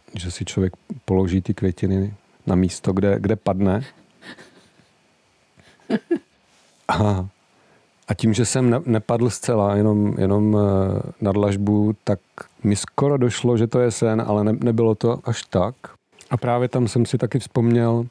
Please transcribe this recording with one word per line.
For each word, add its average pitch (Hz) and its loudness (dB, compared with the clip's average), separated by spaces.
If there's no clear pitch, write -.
že 87 -8
si - -10
člověk 92 -2
položí 95 0
ty 101 -4
květiny 95 -2
na 92 0
místo, 92 0
kde, 98 2
kde 98 0
padne. 98 0
A, 101 0
a - -4
tím, 113 2
že 120 0
jsem 127 2
ne-, 127 2
nepadl 117 0
zcela, 101 0
jenom, 104 2
jenom, 104 2
eh, 98 2
na 101 0
dlažbu, 104 2
tak 101 -2
mi 101 2
skoro 143 -2
došlo, 120 0
že 113 2
to 123 0
je 123 2
sen, 113 0
ale 104 2
ne-, 107 2
nebylo 113 2
to 120 -2
až - -4
tak. 98 -2
A 120 0
právě 120 0
tam 123 0
jsem 117 2
si 120 -2
taky 123 -2
vzpomněl, 117 0